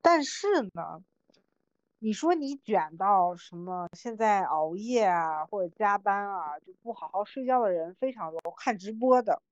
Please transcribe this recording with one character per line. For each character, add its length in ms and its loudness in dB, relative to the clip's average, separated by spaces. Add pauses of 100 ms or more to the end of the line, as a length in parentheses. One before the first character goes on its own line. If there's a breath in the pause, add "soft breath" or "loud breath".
但 240 6
是 220 -6 (260)
呢， 320 -10 (960)
你 120 -2
说 220 2
你 220 -4
卷 400 -2
到 400 4
什 200 -20
么， 360 -8
现 240 -10
在 280 2
熬 300 0
夜 300 0
啊， 420 0
或 160 -4
者 140 -4
加 220 2
班 300 0
啊， 320 -8
就 120 -20 (100)
不 100 -10
好 160 -10
好 160 -4
睡 220 -10
觉 160 2
的 80 2
人 240 -2
非 180 -4
常 200 -8
多。 120 -8
我 120 -6
看 200 -2
直 160 -12
播 300 4
的 180 0 (120)